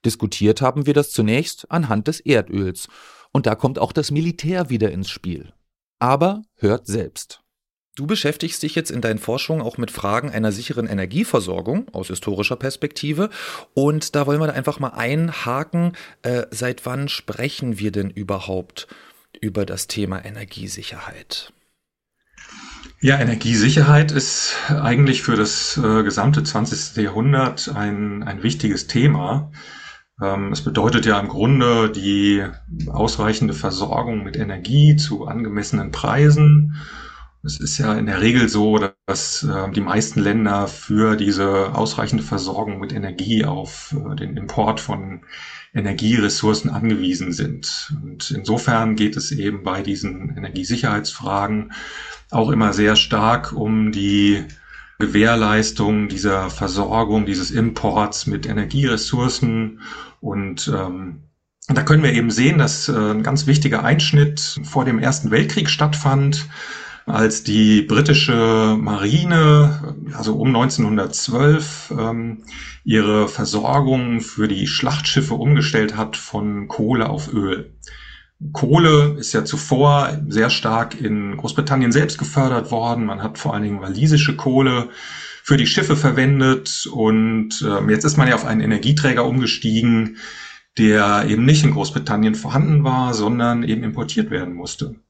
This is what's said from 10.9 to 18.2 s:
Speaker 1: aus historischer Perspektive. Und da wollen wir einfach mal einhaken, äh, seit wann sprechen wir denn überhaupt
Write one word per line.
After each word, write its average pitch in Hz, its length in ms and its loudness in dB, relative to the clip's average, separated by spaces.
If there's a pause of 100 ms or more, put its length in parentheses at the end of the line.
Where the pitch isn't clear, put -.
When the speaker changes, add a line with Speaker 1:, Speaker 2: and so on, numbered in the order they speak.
Speaker 1:
aus 95 140 -8
historischer 101 480 -4
Perspektive. 147 760 -4 (420)
Und 147 440 0
da 143 100 0
wollen 147 140 0
wir 156 120 0
einfach 143 280 -4
mal 135 80 -4
einhaken, 156 1040 -2 (300)
äh, 123 280 -2
seit 123 360 -6
wann 135 220 -6
sprechen 120 680 -6
wir 101 140 -4
denn 98 180 -4
überhaupt 95 800 -8 (520)